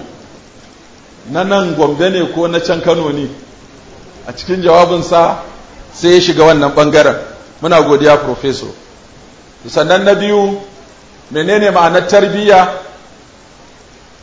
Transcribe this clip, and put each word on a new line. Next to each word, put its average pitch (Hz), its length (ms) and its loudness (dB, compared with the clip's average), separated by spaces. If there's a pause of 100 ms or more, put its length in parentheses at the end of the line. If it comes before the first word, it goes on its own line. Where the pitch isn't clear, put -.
(1300)
na 160 140 -4
nan 190 300 -2
Gombe 147 360 0
ne 180 240 -2
ko 170 120 -2
na 170 140 -2
can 170 200 -4
Kano 165 300 -2
ne, 143 180 -6 (1000)
a 123 40 -14
cikin 185 300 -8
jawabinsa 170 760 2 (540)
sai - 220 -2
ya 180 60 4
shiga 160 240 2
wannan 147 300 2
ɓangaren. 147 420 2 (460)
Muna 165 200 2
godiya, 147 360 4
Professor. 131 500 -6 (1000)
Sannan 165 380 0
na 202 100 4
biyu, 202 460 -2 (720)
menene 196 380 0
ma'anar 175 360 2
tarbiyya? 196 600 2 (1500)